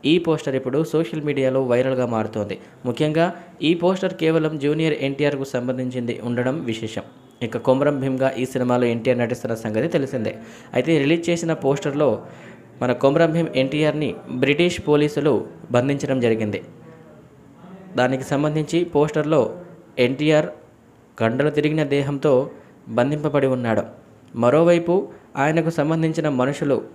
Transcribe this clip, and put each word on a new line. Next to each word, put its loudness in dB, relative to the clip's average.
ఈ 4
పోస్టర్ -2
ఇప్పుడు -2
సోషల్ -2
మీడియాలో 0
వైరల్గా 0
మారుతోంది. -4
ముఖ్యంగా 0
ఈ 4
పోస్టర్ 0
కేవలం 0
జూనియర్ 0
ఎన్టీఆర్కు -2
సంబంధించింది -4
ఉండడం -2
విశేషం. -6
ఇక -6
కొమరం 2
భీమ్గా 0
ఈ 0
సినిమాలో 0
ఎన్టీఆర్ 0
నటిస్తున్న -2
సంగతి -2
తెలిసిందే. -2
అయితే 2
రిలీజ్ 2
చేసిన 0
పోస్టర్లో 0
మన 0
కొమరం 4
భీమ్ 0
ఎన్టీఆర్ని 0
బ్రిటిష్ 2
పోలీసులు 2
బంధించడం 0
జరిగింది. 0
దానికి 0
సంబంధించి -2
పోస్టర్లో 2
ఎన్టీఆర్ 2
కండలు 2
తిరిగిన 0
దేహంతో 0
బంధింపబడి 0
ఉన్నాడు. 0
మరోవైపు 4
ఆయనకు 2
సంబంధించిన 0
మనుషులు 0